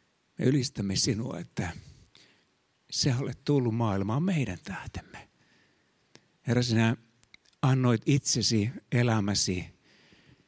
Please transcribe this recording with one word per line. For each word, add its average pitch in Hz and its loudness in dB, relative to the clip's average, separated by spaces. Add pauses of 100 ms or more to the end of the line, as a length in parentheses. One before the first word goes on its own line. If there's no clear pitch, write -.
(380)
me - -2
ylistämme 120 0
sinua, 110 -4
että 87 -8 (1160)
sä 139 0
olet 113 -6
tullut 127 2
maailmaan 110 0
meidän 143 -2
tähtemme. - -12 (1200)
Herra, 120 4
sinä 113 2 (640)
annoit 127 4
itsesi, 117 2 (220)
elämäsi 104 0 (840)